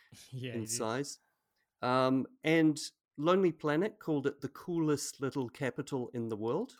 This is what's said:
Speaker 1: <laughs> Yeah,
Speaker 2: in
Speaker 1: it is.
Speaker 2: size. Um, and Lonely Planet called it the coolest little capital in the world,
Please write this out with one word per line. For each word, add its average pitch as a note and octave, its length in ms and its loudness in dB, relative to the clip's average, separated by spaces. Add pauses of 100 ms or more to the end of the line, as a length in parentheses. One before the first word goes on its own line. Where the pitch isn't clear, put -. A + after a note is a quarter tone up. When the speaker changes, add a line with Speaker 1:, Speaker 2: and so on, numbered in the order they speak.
(120)
Speaker 1:
<laughs> - 200 -20
Yeah, B2+ 220 -10
Speaker 2:
in A2+ 100 -4
Speaker 1:
it - 0 -
is. G#2+ 60 -10
Speaker 2:
size. A#2 500 -4 (600)
Um, C3 460 2 (160)
and D#3 360 4 (380)
Lonely F3 340 4
Planet D#3 480 -2
called C#3+ 280 0
it - 140 -4
the C3 80 -6
coolest D#3 720 -2
little C3 280 -4
capital C3 640 -4
in A#2 160 -4
the A2+ 80 -2
world, C3+ 420 -2